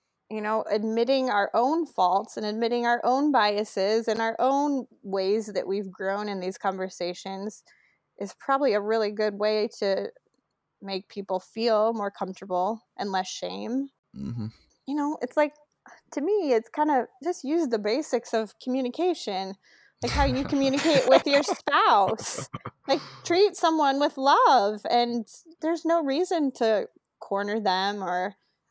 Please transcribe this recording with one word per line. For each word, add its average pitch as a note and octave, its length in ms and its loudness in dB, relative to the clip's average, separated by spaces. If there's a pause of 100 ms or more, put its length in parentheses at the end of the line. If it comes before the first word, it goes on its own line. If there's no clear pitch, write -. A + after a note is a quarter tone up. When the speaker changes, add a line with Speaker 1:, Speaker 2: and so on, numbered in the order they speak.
(280)
Speaker 1:
you G#3+ 120 -8
know, G#3+ 280 -2
admitting A#3 640 0
our G#3 240 2
own C#4+ 320 2
faults F#3+ 500 0
and G#3+ 80 -6
admitting A3+ 420 -2
our A#3+ 180 2
own C#4 260 2
biases G#3+ 760 2
and A3 120 0
our A3+ 200 -2
own C#4 460 2 (160)
ways G3 440 0
that G3 220 -4
we've G3 240 -4
grown G3+ 360 -4
in G3 120 -4
these F#3 180 -6
conversations F#3+ 1040 -6 (560)
is G3+ 220 -10
probably C4+ 340 2
a G#3 60 0
really G#3+ 320 0
good G#3 260 -2
way G#3+ 300 0 (100)
to G3 320 -2 (720)
make G3 260 -8
people G3 320 -6
feel A3 540 0
more G3+ 160 -4
comfortable F#3+ 720 -4 (180)
and G3+ 140 -6
less F#3 160 -2
shame. G#3+ 600 -6 (260)
Speaker 2:
Mm-hmm. A#2+ 320 -8 (400)
Speaker 1:
You C4+ 100 -6
know, D4 260 -4
it's - 140 -6
like, D4+ 180 2 (580)
to C#4+ 80 -6
me, E4+ 320 0
it's A3+ 160 2
kinda D4 380 0 (160)
just F4 220 -4
use D4+ 240 0
the A3+ 100 0
basics A#3 560 -2
of A3 260 -4
communication, B3 920 -4 (480)
like A#3+ 100 -4
how C#4+ 120 4
you C4+ 200 0
communicate C#4 640 2
with - 180 6
your C#4+ 160 4
Speaker 2:
<laughs> - 20 -8
Speaker 1:
spouse. C#4 1040 0 (380)
Like, C4+ 140 2 (240)
treat F#4 320 2
someone D#4 440 2
with C#4+ 180 0
love, C4+ 640 4 (100)
and A#3+ 360 2 (340)
there's D#4+ 240 -2
no E4 180 2
reason D4 540 0
to A3 320 0 (320)
corner G3+ 400 -4
them G3 420 0
or F3+ 340 -4 (340)